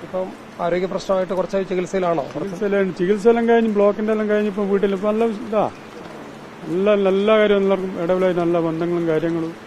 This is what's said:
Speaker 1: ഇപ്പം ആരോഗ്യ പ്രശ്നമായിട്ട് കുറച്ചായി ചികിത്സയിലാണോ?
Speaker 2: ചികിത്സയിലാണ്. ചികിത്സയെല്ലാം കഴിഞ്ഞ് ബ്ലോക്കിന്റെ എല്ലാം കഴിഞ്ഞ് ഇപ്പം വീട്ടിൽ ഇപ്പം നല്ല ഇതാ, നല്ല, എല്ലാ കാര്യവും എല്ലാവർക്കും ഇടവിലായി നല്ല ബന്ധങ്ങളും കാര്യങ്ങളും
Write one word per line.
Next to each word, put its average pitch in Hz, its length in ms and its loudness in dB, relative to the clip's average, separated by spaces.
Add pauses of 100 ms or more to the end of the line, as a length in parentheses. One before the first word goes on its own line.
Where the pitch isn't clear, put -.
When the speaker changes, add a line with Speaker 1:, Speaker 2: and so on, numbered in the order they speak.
Speaker 1:
ഇപ്പം 185 280 -6 (280)
ആരോഗ്യ 180 260 0
പ്രശ്നമായിട്ട് 185 480 -2
കുറച്ചായി 185 300 0
ചികിത്സയിലാണോ? 180 600 0
Speaker 2:
ചികിത്സയിലാണ്. 196 720 -2
ചികിത്സയെല്ലാം 214 540 2
കഴിഞ്ഞ് 233 200 4
ബ്ലോക്കിന്റെ 208 440 2
എല്ലാം 214 160 0
കഴിഞ്ഞ് 208 200 2
ഇപ്പം 196 200 -2
വീട്ടിൽ 196 240 2
ഇപ്പം 196 160 -2
നല്ല 220 160 2
ഇതാ, 214 460 0 (960)
നല്ല, 196 420 2
എല്ലാ 202 280 4
കാര്യവും 202 240 4
എല്ലാവർക്കും 190 420 -2
ഇടവിലായി 185 300 2
നല്ല 170 260 0
ബന്ധങ്ങളും 165 480 -2
കാര്യങ്ങളും 165 480 -2 (120)